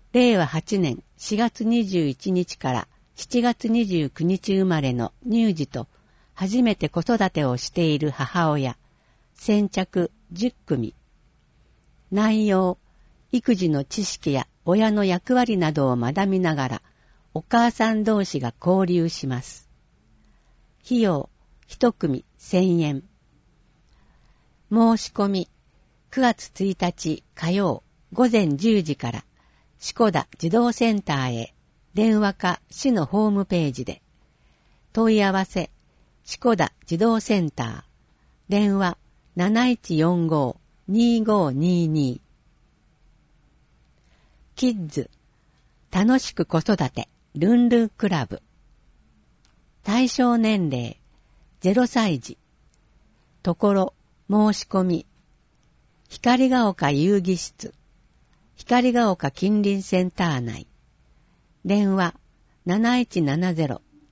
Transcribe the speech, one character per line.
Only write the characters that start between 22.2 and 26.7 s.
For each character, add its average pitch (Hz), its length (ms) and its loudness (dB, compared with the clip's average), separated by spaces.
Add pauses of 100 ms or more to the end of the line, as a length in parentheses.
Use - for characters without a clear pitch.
千 180 420 0
円。 147 240 -2 (1700)
申 226 260 4
し - 160 -8
込 202 140 -2
み、 196 220 -4 (600)
九 269 120 -2
月 240 300 0 (120)
一 196 160 -2